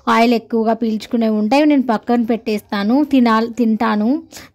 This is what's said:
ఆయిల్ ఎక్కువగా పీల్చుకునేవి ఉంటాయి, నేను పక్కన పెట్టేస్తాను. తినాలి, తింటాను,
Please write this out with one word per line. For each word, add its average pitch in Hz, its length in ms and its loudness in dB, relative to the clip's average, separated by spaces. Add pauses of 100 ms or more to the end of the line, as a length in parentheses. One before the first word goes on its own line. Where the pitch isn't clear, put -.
ఆయిల్ 233 260 2
ఎక్కువగా 226 380 -2
పీల్చుకునేవి 220 640 -2
ఉంటాయి, 214 320 2
నేను 294 160 2
పక్కన 240 400 -2
పెట్టేస్తాను. 220 840 -2
తినాలి, 233 460 2
తింటాను, 226 720 -2 (320)